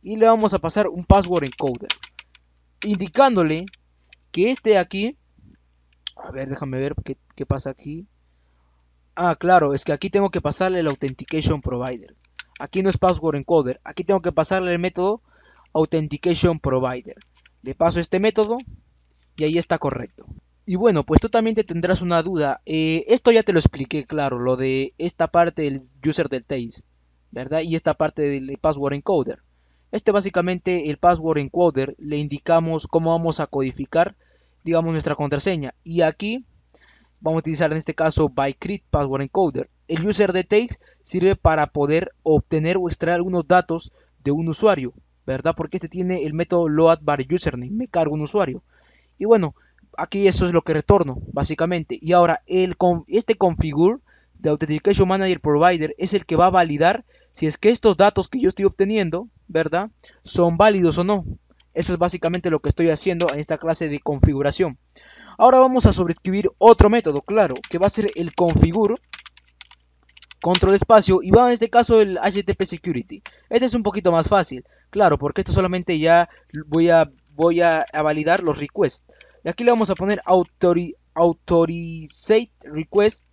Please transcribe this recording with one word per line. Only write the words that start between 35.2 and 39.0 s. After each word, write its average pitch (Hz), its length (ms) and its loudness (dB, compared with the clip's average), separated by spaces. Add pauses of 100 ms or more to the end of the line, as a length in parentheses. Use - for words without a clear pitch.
Y 165 160 -2
aquí 208 420 -2 (800)
vamos 160 160 -2
a - 20 0
utilizar 160 320 -2
en 156 60 -4
este 160 180 -8
caso 156 320 0
Bytecrypt 139 600 -6
Password 139 320 -2